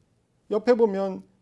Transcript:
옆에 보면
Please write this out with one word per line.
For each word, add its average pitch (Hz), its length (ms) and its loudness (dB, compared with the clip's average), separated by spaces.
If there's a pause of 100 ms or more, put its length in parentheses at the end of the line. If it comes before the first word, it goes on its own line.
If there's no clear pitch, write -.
(520)
옆에 214 240 2
보면 196 480 -2 (180)